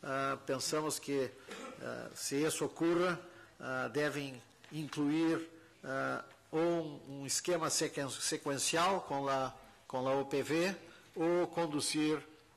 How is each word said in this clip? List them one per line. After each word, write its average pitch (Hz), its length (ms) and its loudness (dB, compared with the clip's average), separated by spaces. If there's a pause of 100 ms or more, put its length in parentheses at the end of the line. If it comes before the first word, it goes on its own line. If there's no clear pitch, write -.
Ah, 135 420 0
pensamos 147 560 0
que, 135 320 0 (480)
ah, 120 340 -6
si 139 300 0
eso 156 200 0
ocurra, 170 540 2 (420)
ah, 127 320 -4
deben 143 480 -2 (300)
incluir, 156 800 2 (340)
ah, 135 400 -2 (280)
un, 160 560 2
un 139 180 -8
esquema 160 420 0
sequen-, 143 420 0
secuencial 160 960 0
con 139 200 -2
la, 135 280 0 (320)
con 127 180 -2
la 135 80 4
O 139 160 2
P 143 140 2
V 170 340 2 (400)
o 170 320 4
conducir 151 720 2 (340)